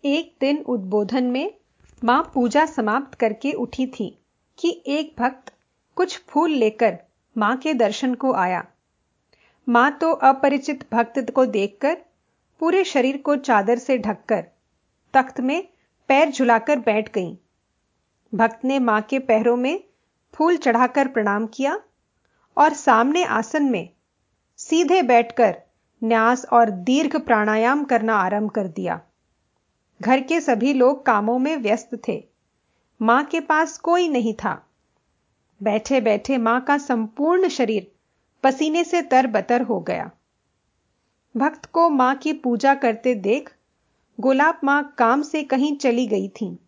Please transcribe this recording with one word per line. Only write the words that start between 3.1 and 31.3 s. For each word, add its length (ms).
करके 380
उठी 340
थी 340
कि 300
एक 320
भक्त 340
कुछ 320
फूल 240
लेकर 480
मां 200
के 160
दर्शन 420
को 180
आया। 320
मां 220
तो 200
अपरिचित 800
भक्त 380
को 140
देखकर 520
पूरे 240
शरीर 340
को 180
चादर 420
से 200
ढककर 500
तख्त 260
में 280
पैर 240
झुलाकर 480
बैठ 340
गईं। 240
भक्त 300
ने 140
मां 220
के 180
पैरों 380
में 260
फूल 240
चढ़ाकर 500
प्रणाम 400
किया 340
और 160
सामने 500
आसन 400
में 260
सीधे 440
बैठकर 600
न्यास 420
और 240
दीर्घ 480
प्राणायाम 680
करना 320
आरंभ 340
कर 180
दिया। 340
घर 200
के 200
सभी 320
लोग 320
कामों 340